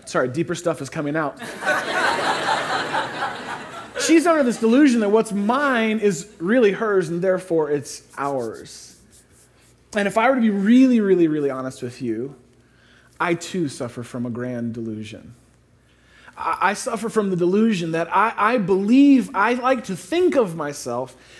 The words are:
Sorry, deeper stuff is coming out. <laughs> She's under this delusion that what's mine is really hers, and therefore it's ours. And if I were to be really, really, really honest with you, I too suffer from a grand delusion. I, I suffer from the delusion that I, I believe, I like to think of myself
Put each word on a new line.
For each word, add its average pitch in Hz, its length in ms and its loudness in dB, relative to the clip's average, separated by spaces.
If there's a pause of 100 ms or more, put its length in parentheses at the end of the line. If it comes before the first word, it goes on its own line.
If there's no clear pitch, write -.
Sorry, 135 240 0
deeper 170 260 -4
stuff 160 260 -4
is 131 80 -10
coming 147 260 -4
out. 156 240 -4
<laughs> - 60 -14 (2500)
She's 320 220 4
under 320 160 4
this 247 160 -2
delusion 240 400 4
that 208 100 0
what's 220 220 2
mine 220 680 0
is 202 380 -2
really 202 360 4
hers, 196 360 0
and 170 120 -4
therefore 175 500 0
it's 143 320 -4 (140)
ours. 131 800 -8 (960)
And 202 120 2
if 196 100 -2
I 226 120 6
were 269 60 4
to 254 60 2
be 226 80 4
really, 233 500 6
really, 185 280 4
really 151 220 0
honest 131 320 -8
with 120 200 -10
you, 123 340 -6 (840)
I 175 140 0
too 170 340 -4
suffer 123 360 -8
from 120 220 -8
a 123 40 -6
grand 120 440 -6
delusion. 110 600 -12 (1040)
I, - 240 -4
I 185 120 2
suffer 226 360 -6
from 208 200 0
the 185 60 -2
delusion 175 580 0
that 170 220 -2
I, 214 220 2
I 226 200 2
believe, 214 760 4
I 208 200 2
like 254 320 0
to 190 100 -6
think 339 400 0
of 202 200 0
myself 131 600 -8 (240)